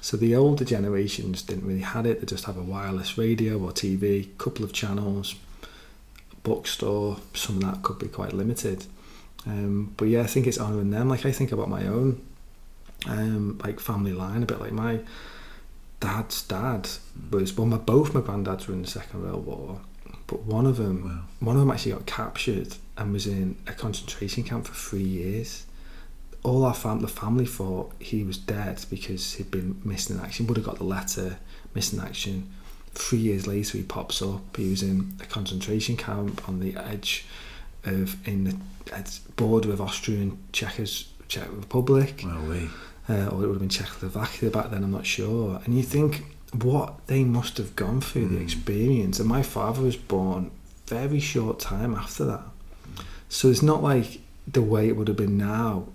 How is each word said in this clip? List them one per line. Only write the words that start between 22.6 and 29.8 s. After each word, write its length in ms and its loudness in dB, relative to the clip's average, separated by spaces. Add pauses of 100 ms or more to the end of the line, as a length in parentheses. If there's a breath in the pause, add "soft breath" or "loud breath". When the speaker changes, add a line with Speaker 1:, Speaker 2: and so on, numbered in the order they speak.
Speaker 1:
and 160 -2
was 140 0
in 300 0 (100)
a 80 -8
concentration 680 -4
camp 240 -4
for 60 -12
three 280 -4
years. 640 -2 (800 loud breath)
All 200 6
our 120 4
fam-, 240 0
the 80 6
family 380 4
thought 520 -2
he 260 -2
was 140 -2
dead 520 -2
because 440 -4
he'd 160 -6
been 340 -2